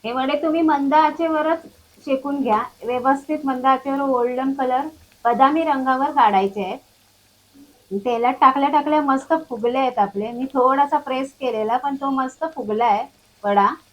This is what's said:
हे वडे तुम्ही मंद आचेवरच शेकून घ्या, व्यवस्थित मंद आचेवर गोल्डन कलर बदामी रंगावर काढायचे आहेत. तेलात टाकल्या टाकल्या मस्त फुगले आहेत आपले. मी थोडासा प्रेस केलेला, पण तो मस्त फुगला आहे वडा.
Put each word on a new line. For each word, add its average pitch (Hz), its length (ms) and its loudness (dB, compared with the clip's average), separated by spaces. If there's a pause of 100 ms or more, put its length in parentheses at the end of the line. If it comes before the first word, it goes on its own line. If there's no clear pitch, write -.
हे 233 60 -6
वडे 269 300 -2
तुम्ही 330 200 0
मंद 285 320 0
आचेवरच 320 720 0 (400)
शेकून 285 360 -2
घ्या, 247 220 0 (200)
व्यवस्थित 269 600 -2
मंद 262 220 -4
आचेवर 269 320 0
गोल्डन 262 560 0
कलर 262 280 0 (440)
बदामी 269 380 4
रंगावर 262 480 0
काढायचे 202 520 2
आहेत. 208 140 -6 (1300)
तेलात 240 280 0
टाकल्या 277 360 4
टाकल्या 302 320 2
मस्त 269 320 0 (160)
फुगले 240 280 -2
आहेत 254 220 -2
आपले. 202 320 -2
मी 247 140 -6
थोडासा 277 520 2
प्रेस 269 360 -4
केलेला, 226 440 -2
पण 277 180 -4
तो 277 140 -4
मस्त 262 360 -4 (100)
फुगला 220 300 -2
आहे 226 220 0 (360)
वडा. 202 300 2 (180)